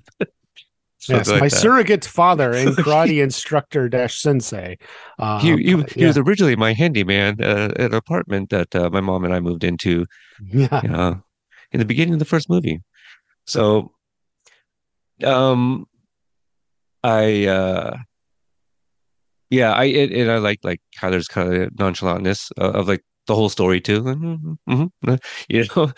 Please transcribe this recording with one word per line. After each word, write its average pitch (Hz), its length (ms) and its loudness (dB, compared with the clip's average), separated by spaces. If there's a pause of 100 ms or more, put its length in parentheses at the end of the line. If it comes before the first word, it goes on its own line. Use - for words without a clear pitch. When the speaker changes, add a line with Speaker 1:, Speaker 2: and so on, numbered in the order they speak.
(1000)
Speaker 1:
something - 180 0
Speaker 2:
Yes, 104 120 0
Speaker 1:
like 104 120 4
Speaker 2:
"My 143 80 4
Speaker 1:
that. - 60 0
Speaker 2:
surrogate 214 500 4
father 165 480 2
and 131 160 2
Speaker 1:
<laughs> 131 80 0
Speaker 2:
karate 156 440 2
instructor 139 680 -2
dash 120 320 -4
sensei." 110 560 -2 (420)
Uh, 107 200 -2
Speaker 1:
He, 156 180 4
he, 180 180 2
Speaker 2:
but, 151 160 -2
Speaker 1:
he 131 140 2
was 156 100 6
Speaker 2:
yeah. 139 80 2
Speaker 1:
originally 175 320 2
my 110 180 2
handyman, 104 680 0
uh, 104 360 0
at 117 140 0
an - 20 -2
apartment 110 580 -4
that, 87 220 -2
uh, 87 160 0
my 95 120 -2
mom 92 240 -2
and 90 80 0
I 90 80 -2
moved 87 240 -4
into, 87 400 0 (220)
Speaker 2:
<laughs> - 260 -20
Yeah. 135 280 2
Speaker 1:
you 110 80 -2
know, 90 320 -2 (520)
in 127 60 -2
the 113 60 2
beginning 151 280 0
of 156 60 0
the 151 60 0
first 160 240 -2
movie. 127 300 -2 (680)
So, 107 440 0 (1300)
um, 127 640 2 (1160)
I, 110 420 2
uh, 92 520 -2 (1500)
yeah, 123 220 2
I, 127 120 2
and, 139 260 0
and 117 200 0
I 113 80 0
like, 104 240 -2
like, 90 180 -6 (180)
Kyler's 92 280 -2
kind 90 260 -2
of 90 200 -2
nonchalantness 92 840 -4
of, 95 180 -2
of, 98 120 0
like, 98 160 -2 (240)
the 110 80 0
whole 107 140 2
story 92 320 0
too. 104 200 0
Like, 131 160 -6
"Mm-hmm, 160 360 -8 (160)
mm-hmm," 131 460 0 (180)
<laughs> - 160 -18
you 113 160 0 (100)
know, 151 220 2